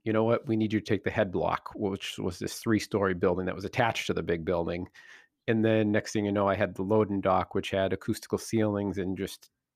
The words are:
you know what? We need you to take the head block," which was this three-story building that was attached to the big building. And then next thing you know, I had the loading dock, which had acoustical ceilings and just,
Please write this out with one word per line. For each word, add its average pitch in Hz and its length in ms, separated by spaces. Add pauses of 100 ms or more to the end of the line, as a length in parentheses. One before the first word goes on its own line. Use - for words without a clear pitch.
you 110 80
know 110 120
what? 113 220
We 113 100
need 110 160
you 107 80
to - 60
take 101 180
the - 60
head 104 220
block," 82 420
which - 440
was 95 200
this 98 220
three-story 101 540
building 92 320
that - 80
was 95 120
attached 113 400
to 147 80
the - 80
big 85 240
building. 87 420 (580)
And 113 180
then 110 280
next 104 200
thing 104 120
you 101 80
know, 101 160
I 98 60
had 95 200
the 98 100
loading 101 360
dock, 92 340
which 98 160
had 95 220
acoustical - 460
ceilings 101 600
and 92 200
just, - 320 (260)